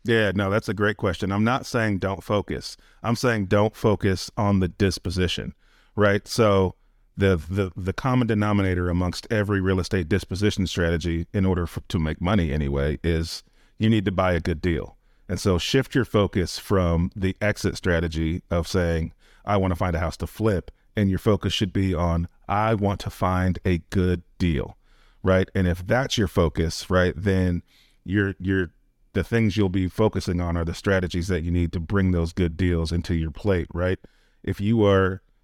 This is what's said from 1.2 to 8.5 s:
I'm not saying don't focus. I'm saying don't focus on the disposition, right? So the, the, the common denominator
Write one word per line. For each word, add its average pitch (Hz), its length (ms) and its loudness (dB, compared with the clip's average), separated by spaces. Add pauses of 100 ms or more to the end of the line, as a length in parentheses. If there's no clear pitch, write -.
I'm 101 100 0
not 131 220 0
saying 107 340 -2
don't 95 240 -4
focus. 92 540 -4 (260)
I'm 117 140 0
saying 110 300 0
don't 104 280 2
focus 98 640 0
on 101 240 2
the 92 80 2
disposition, 90 880 -2 (420)
right? 101 320 2
So 98 460 2 (420)
the, 95 320 2
the, 95 260 -2
the 92 200 -6
common 127 320 0
denominator 101 640 0